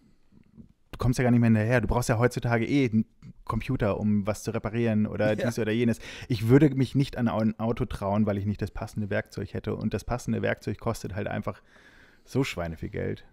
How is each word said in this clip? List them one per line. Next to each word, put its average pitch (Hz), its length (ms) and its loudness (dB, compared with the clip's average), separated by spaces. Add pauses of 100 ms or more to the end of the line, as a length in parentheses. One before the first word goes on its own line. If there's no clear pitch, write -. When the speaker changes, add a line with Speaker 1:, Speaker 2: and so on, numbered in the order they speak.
(920)
Speaker 1:
du - 60 -16
kommst 127 200 2
ja 131 60 2
gar 120 80 4
nicht 120 80 6
mehr 117 80 6
hinterher. 113 320 4
Du 104 80 0
brauchst 123 200 0
ja 117 120 2
heutzutage 117 440 2
eh 135 240 2
einen 110 160 2 (400)
Computer, 123 540 -2
um 104 300 2
was 104 160 -6
zu 107 80 -4
reparieren 107 560 0
oder 107 280 0
Speaker 2:
Ja. 110 100 -2
Speaker 1:
dies 117 120 -2
oder 107 140 0
jenes. 117 260 2 (300)
Ich 113 180 -2
würde 139 240 8
mich 131 240 -2
nicht 139 220 0
an 120 100 0
ein 107 320 0
Auto 117 260 -2
trauen, 101 420 0
weil 101 120 0
ich 101 80 -4
nicht 104 160 -4
das 101 80 -4
passende 104 400 -8
Werkzeug - 440 -6
hätte. 104 200 -6
Und 107 180 -4
das 104 120 -6
passende 120 360 -4
Werkzeug 107 380 -4
kostet 107 380 -6
halt 104 100 -4
einfach 101 340 -6 (640)
so 131 200 -2
schweineviel 85 460 -6
Geld. 95 420 -6